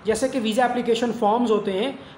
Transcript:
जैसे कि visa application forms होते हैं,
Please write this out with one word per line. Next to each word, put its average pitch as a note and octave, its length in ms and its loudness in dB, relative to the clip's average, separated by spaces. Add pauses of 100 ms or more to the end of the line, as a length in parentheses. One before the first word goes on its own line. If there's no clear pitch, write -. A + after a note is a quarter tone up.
जैसे G#3+ 220 0
कि C4 120 -2
visa A3 240 2
application A#3+ 480 0
forms A3+ 380 2
होते G#3 220 0
हैं, A#3+ 260 -2 (200)